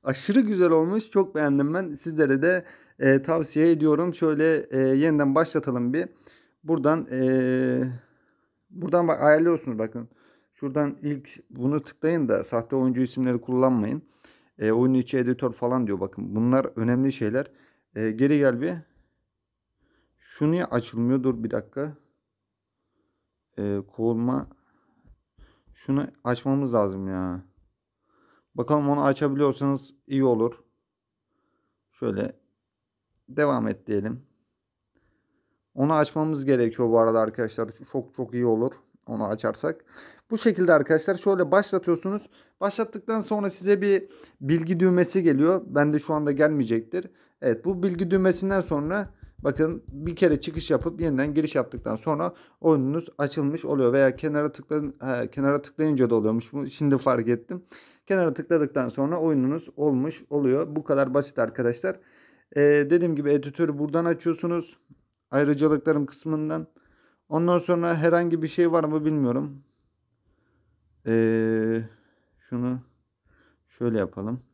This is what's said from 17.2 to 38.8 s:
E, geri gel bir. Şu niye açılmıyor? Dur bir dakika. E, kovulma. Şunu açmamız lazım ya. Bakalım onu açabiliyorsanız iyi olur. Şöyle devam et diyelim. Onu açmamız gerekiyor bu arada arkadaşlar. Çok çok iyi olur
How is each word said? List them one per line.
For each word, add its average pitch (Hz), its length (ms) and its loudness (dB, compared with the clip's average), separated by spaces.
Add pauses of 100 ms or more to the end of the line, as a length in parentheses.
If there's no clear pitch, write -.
E, 110 160 -2
geri 139 260 2
gel 131 240 2
bir. 175 120 -4 (1500)
Şu - 320 -4
niye 175 140 -2
açılmıyor? 120 580 -2
Dur 117 200 -2
bir 110 80 -6
dakika. 139 460 -8 (1600)
E, 101 300 -4
kovulma. 117 600 -4 (1300)
Şunu 139 340 -4 (160)
açmamız 135 500 -2
lazım 98 340 0
ya. 92 360 -6 (1120)
Bakalım 143 340 0
onu 143 140 2
açabiliyorsanız 139 880 0 (140)
iyi 135 160 0
olur. 120 300 2 (1500)
Şöyle 104 400 -6 (880)
devam 131 380 0
et - 200 -8
diyelim. 107 340 -4 (1500)
Onu 143 200 0
açmamız 151 520 0
gerekiyor 120 440 2
bu 113 100 6
arada 113 200 4
arkadaşlar. 110 500 -4 (220)
Çok 123 220 -8
çok 120 200 -10
iyi 120 120 -2
olur 117 280 0 (340)